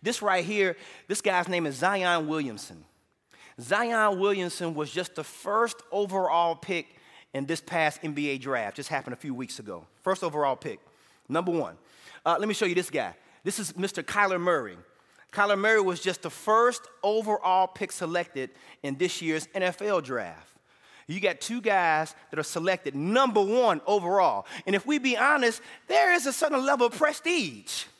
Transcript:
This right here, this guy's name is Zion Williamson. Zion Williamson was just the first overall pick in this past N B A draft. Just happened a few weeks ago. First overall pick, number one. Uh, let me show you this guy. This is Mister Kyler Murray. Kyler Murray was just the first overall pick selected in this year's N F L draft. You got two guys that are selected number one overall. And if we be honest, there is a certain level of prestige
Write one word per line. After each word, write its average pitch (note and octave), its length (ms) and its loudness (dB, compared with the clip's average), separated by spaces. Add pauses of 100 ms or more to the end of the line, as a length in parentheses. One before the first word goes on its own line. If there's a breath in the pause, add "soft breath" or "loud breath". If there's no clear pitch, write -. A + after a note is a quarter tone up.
This A3 200 -2
right F#3 220 2
here, F#3+ 320 0 (320 loud breath)
this G3+ 120 -2
guy's F3+ 280 2
name F3 180 0
is C#3+ 80 -4
Zion F3 540 2
Williamson. A2+ 560 -6 (760 loud breath)
Zion G#3 580 2
Williamson F3+ 560 -2
was D3 160 -4
just F3+ 260 -6
the D#3 80 -8
first A3 680 -2
overall F3 640 0
pick E3+ 420 -6 (380 loud breath)
in C#3 100 -4
this D#3+ 160 -4
past D#3+ 440 0
N D#3 80 -4
B D3 160 -2
A C#3 100 -2
draft. B2 380 -4
Just C#3 120 -10
happened C3+ 260 -6
a - 40 -16
few C#3+ 160 -8
weeks B2 240 -10
ago. F2+ 280 -12 (180)
First F#3 180 0
overall D3 340 0
pick, A2 220 -10 (500 soft breath)
number F3 220 0
one. B2 260 -2 (480 loud breath)
Uh, E3 140 2
let G#3+ 100 -2
me G#3 60 0
show G#3 120 0
you F3+ 100 0
this F3+ 120 0
guy. A2 260 -4 (280 soft breath)
This G3 160 -4
is E3 180 -8
Mister F3+ 260 -4
Kyler G3 380 2
Murray. C3+ 380 0 (540 soft breath)
Kyler G3+ 260 2
Murray G#3+ 220 4
was F#3 200 -2
just F#3 220 -4
the G3 80 -6
first A#3 580 2 (140)
overall G#3 640 2
pick F#3 260 -8
selected E3+ 580 -4 (320 loud breath)
in C#3 140 -4
this F3 240 -2
year's D#3+ 340 -2
N F#3+ 80 0
F F3+ 200 0
L G3+ 180 0
draft. G#2 480 -8 (580 soft breath)
You F3+ 140 -6
got F3+ 200 0
two A#3+ 200 -6
guys F3 540 2 (160 loud breath)
that C#3+ 80 -4
are D3+ 40 -2
selected E3+ 520 -2
number G#3 480 2
one G#3 440 2
overall. F3+ 600 2 (200 loud breath)
And G3 100 2
if F#3+ 100 -2
we D4 120 0
be B3 180 0
honest, B3 460 2 (240 loud breath)
there F4 260 4
is D4+ 140 2
a C4+ 60 -2
certain C#4+ 320 0
level C4+ 220 4
of A3+ 100 -2
prestige D4 880 -2 (160)